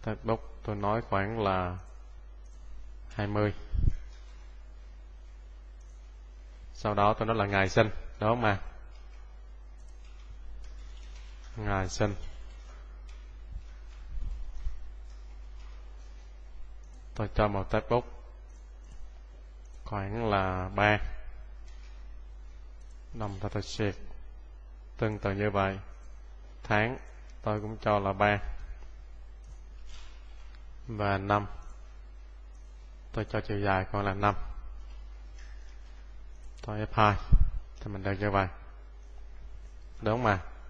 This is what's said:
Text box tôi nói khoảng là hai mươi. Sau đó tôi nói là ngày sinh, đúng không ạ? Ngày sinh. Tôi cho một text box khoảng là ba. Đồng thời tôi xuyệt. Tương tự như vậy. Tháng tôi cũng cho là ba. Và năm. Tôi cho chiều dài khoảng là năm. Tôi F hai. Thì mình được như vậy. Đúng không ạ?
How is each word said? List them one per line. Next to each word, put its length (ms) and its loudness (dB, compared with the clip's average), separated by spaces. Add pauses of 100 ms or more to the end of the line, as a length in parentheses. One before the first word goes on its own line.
Text 200 -2
box 160 4 (220)
tôi 140 0
nói 260 2
khoảng 380 2
là 360 4 (1400)
hai 120 0
mươi. 280 4 (3250)
Sau 200 2
đó 200 8
tôi 120 2
nói 100 6
là 100 6
ngày 220 6
sinh, 220 8 (300)
đúng 100 6
không 140 4
ạ? 140 6 (3000)
Ngày 320 4
sinh. 260 4 (4000)
Tôi 200 0
cho 140 8
một 220 2
text 180 2
box 160 6 (1800)
khoảng 460 0
là 440 4
ba. 240 8 (2250)
Đồng 260 -2
thời 100 -2
tôi 120 -2
xuyệt. 320 0 (1000)
Tương 220 2
tự 140 2
như 180 4
vậy. 280 4 (840)
Tháng 360 4 (440)
tôi 180 2
cũng 200 -4
cho 180 6
là 140 4
ba. 260 8 (2500)
Và 300 4
năm. 280 4 (1700)
Tôi 180 0
cho 100 2
chiều 200 0
dài 300 6
khoảng 140 2
là 100 2
năm. 200 6 (2250)
Tôi 160 -2
F 140 0
hai. 240 10 (640)
Thì 100 -6
mình 120 -4
được 180 4
như 100 6
vậy. 160 8 (1600)
Đúng 200 4
không 40 6
ạ? 120 8 (320)